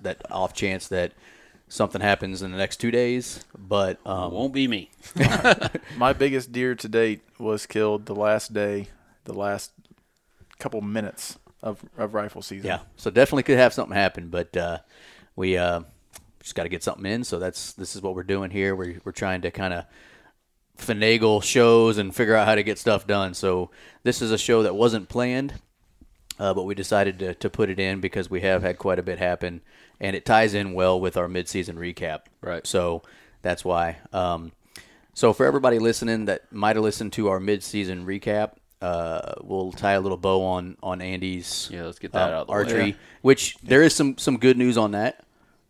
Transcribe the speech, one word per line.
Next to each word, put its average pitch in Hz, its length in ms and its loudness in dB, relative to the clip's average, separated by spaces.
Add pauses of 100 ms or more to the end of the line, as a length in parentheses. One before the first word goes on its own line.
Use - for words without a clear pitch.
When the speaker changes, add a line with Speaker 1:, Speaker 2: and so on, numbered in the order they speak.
Speaker 1:
that 92 180 -8 (100)
off 92 220 -4
chance 95 360 -4
that 87 240 -2 (560)
something - 320 -2
happens 95 420 0
in 92 100 -8
the 92 40 -10
next 95 200 -2
two 117 160 -2
days. 123 520 -2 (140)
But, 98 480 0
um, 92 260 -4
Speaker 2:
Won't 123 200 -4
be 135 160 0
me. 98 200 -4 (540)
<laughs> - 540 0
Speaker 3:
My 123 160 2
biggest 135 400 0
deer 127 240 -2
to 117 120 -10
date 113 340 0 (180)
was 107 260 -4
killed 107 400 0
the 104 80 -8
last 104 400 0
day, 104 320 -2 (380)
the 110 80 -14
last 101 400 -6 (880)
couple 110 200 -6
minutes 104 600 -8 (240)
of, 104 200 -8 (140)
of 110 160 -6
rifle 104 260 -6
season. 98 280 -10
Speaker 1:
Yeah, 87 100 -2 (160)
so - 160 -6
definitely 131 320 6
could 131 160 4
have 123 160 8
something - 220 -4
happen, 90 320 0
but, 87 280 -6
uh, 85 220 -4 (560)
we, 92 220 0
uh, 87 240 0 (600)
just - 140 -16
gotta 85 140 -4
get 87 160 -8
something 98 200 -6
in. 113 200 -4
So 85 160 -6
that's, - 320 -8
this - 240 -12
is 98 60 -14
what 95 120 -4
we're 92 80 -8
doing 95 300 -4
here. 98 240 -2
We're, 90 260 -10
we're 98 80 -10
trying 92 320 -4
to 87 80 -2
kinda 90 380 -6 (880)
finagle 110 640 4
shows 117 560 6
and 98 160 -4
figure 110 220 4
out 107 100 4
how 110 80 6
to 104 80 2
get 101 160 -4
stuff 104 280 0
done. 98 280 0
So 92 360 0 (320)
this 120 180 0
is 113 100 -2
a 110 80 2
show 113 240 4
that 95 120 2
wasn't 110 340 2
planned, 127 460 -4 (840)
uh, 98 160 0
but 92 100 -2
we 101 100 -6
decided 98 460 0
to, 90 140 -6
to - 160 -4
put 104 200 0
it 92 100 -4
in 95 200 -2
because 92 300 -4
we 92 120 -4
have 95 200 2
had 90 160 -2
quite 92 200 0
a 90 40 -4
bit 90 160 -6
happen, 87 440 -4 (380)
and 98 140 -4
it 90 100 -8
ties 110 300 6
in 98 200 -2
well 92 260 4
with 92 160 -2
our 87 120 0
mid-season 90 480 -6
recap. 85 460 -8 (180)
Speaker 2:
Right. 87 260 -8
Speaker 1:
So 87 360 0 (400)
that's 87 220 -4
why. 85 320 0 (160)
Um, 85 400 -4 (640)
so 117 180 4
for 131 140 2
everybody 131 320 4
listening 113 480 0
that - 260 -4
might 107 240 0
have 110 80 2
listened 107 300 -4
to 107 140 0
our 95 120 0
mid-season 95 640 -4
recap, 104 480 -2 (300)
uh, 85 580 -4
we'll 95 320 -6
tie 101 200 0
a 98 80 4
little 95 180 -2
bow 95 260 2
on, 92 380 -4
on 92 180 -6
Andy's, 92 720 -8
Speaker 2:
Yeah, 85 120 -10
let's 85 140 -12
get - 140 -12
that 92 160 2
Speaker 1:
um, 80 60 -2
Speaker 2:
out 80 80 -2
of - 60 -8
the - 40 -4
way. 101 60 0
Speaker 1:
archery, 104 300 2
Speaker 3:
Yeah. 101 60 -2 (280)
Speaker 1:
which - 400 4
there 131 200 8
is 160 120 6
some, 139 240 0
some 135 180 0
good 123 220 6
news 123 180 4
on 107 140 2
that. 104 340 -2 (460)